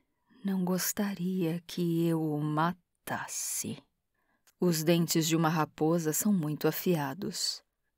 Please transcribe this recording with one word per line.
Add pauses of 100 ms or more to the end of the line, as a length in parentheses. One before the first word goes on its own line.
(460)
não
gostaria
que
eu
o
matasse." (800)
Os
dentes
de
uma
raposa
são
muito
afiados, (340)